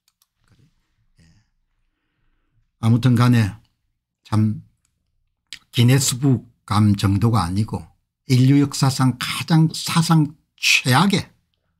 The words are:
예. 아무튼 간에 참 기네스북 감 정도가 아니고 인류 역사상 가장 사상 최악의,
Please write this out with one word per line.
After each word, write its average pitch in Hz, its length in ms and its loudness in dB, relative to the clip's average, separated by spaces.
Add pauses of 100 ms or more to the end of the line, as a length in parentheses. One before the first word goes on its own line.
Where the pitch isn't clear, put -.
(1200)
예. 82 40 -20 (1600)
아무튼 120 340 2
간에 117 400 2 (680)
참 107 380 -4 (1080)
기네스북 127 840 0 (120)
감 104 320 0
정도가 101 460 0
아니고 90 440 -6 (400)
인류 131 340 4
역사상 131 600 -2
가장 - 540 0
사상 160 600 -2 (220)
최악의, 156 720 0 (500)